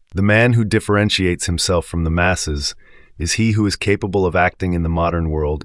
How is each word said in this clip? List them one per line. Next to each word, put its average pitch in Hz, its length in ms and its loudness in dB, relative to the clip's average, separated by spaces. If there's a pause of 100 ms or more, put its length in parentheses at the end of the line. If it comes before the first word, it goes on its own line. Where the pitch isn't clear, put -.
(140)
The 92 80 0
man 113 320 4
who 117 100 2
differentiates 101 840 0
himself 85 400 -2
from 85 180 -4
the 80 60 0
masses 85 640 -2 (440)
is 80 140 -4
he 113 200 0
who 107 140 2
is 95 80 -2
capable 101 500 0
of 87 120 0
acting 90 380 0
in 85 100 0
the 82 40 0
modern 85 400 0
world 76 360 -2